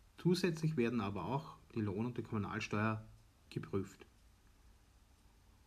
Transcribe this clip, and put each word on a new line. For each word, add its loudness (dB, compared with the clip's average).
Zusätzlich 2
werden 4
aber -2
auch -2
die 0
Lohn- 0
und -4
die -2
Kommunalsteuer 0
geprüft. -4